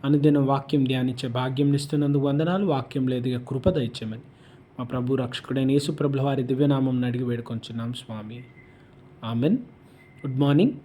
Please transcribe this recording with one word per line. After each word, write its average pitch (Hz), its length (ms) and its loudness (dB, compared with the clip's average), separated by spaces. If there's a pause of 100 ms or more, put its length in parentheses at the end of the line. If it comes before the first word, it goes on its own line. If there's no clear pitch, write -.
అనుదిన 147 340 4
వాక్యం 139 440 2
ధ్యానించే 127 460 -2
భాగ్యం 131 440 0
ఇస్తున్నందుకు 143 540 0
వందనాలు. 170 380 0
వాక్యంలో 131 500 -2
ఎదిగే 123 320 -2
కృప 135 220 0
దయచేయమని 117 520 -4 (580)
మా 123 60 -6
ప్రభు 127 300 -2
రక్షకుడైన 131 560 -2
యేసు 139 200 2
ప్రభుల 143 300 0
వారి 135 220 0
దివ్యనామం 131 640 2
అడిగి 123 180 -2
వేడుకొంచున్నాం 117 680 -6
స్వామి. 113 500 -12 (800)
ఆమెన్. 120 340 2 (720)
గుడ్ 131 120 -4
మార్నింగ్. 143 320 6 (140)